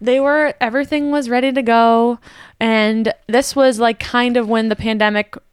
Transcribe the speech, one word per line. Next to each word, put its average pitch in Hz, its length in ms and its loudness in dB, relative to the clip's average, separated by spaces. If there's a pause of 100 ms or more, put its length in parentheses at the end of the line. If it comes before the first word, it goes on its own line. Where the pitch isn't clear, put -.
They 247 180 0
were, 294 400 0
everything 277 520 -2
was 285 180 -2
ready 254 240 0
to 269 80 0
go. 233 580 2 (400)
And 220 540 0 (140)
this 240 280 0
was, 262 240 4
like, 233 200 0
kind 240 360 -2
of 233 140 0
when 226 180 0
the 220 80 -2
pandemic, 214 640 -2 (160)